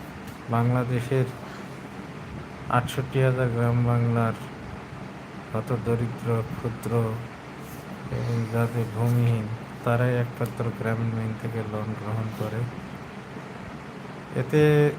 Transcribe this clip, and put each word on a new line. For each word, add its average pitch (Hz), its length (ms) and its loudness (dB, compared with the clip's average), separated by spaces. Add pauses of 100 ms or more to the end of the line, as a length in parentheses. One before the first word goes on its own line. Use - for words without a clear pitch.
(500)
বাংলাদেশের 123 760 4 (1400)
আটষট্টি 131 540 2
হাজার 127 260 4
গ্রাম 120 380 4
বাংলার 117 460 4 (1200)
হত 110 320 0
দরিদ্র, 117 580 2 (140)
ক্ষুদ্র 113 360 -4 (1160)
এবং 120 420 0
যাদের 117 320 2 (100)
ভূমিহীন, 117 520 4 (380)
তারাই 123 300 4
একমাত্র 120 500 -2 (140)
গ্রামীণ 113 320 0
ব্যাংক 113 220 -2 (100)
থেকে 113 160 -4 (140)
লোন 107 280 -2
গ্রহণ 110 260 -2 (120)
করে। 107 220 -2 (1800)
এতে 147 580 6